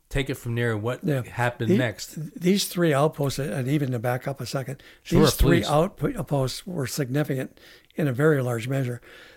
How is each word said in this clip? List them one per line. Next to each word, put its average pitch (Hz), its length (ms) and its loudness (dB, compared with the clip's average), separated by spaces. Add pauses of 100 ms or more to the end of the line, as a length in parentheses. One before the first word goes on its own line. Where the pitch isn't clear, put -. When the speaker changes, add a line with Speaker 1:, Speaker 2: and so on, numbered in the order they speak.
Speaker 1:
Take 139 200 -2
it 139 60 -4
from 117 200 -6
there. 117 220 0
What 113 260 -4
Speaker 2:
Yeah. 139 200 0
Speaker 1:
happened 120 480 -2
Speaker 2:
The-, 190 60 4
Speaker 1:
next? - 380 -4 (240)
Speaker 2:
these 185 300 2
three 170 240 2
outposts, 143 460 2
and 123 280 -4
even 139 240 0
to 123 80 -2
back 123 280 -2
up 139 120 -6
a 127 60 -10
second, 135 360 -6 (220)
Speaker 1:
Sure, 170 160 4
Speaker 2:
these 143 140 6
three 170 260 4
Speaker 1:
please. - 80 -2
Speaker 2:
outpo-, 156 480 2
outposts 139 500 -4
were 165 220 -4
significant 135 720 -4 (360)
in 156 120 0
a 131 60 0
very 143 280 4
large 123 280 -2
measure. 127 320 -2 (360)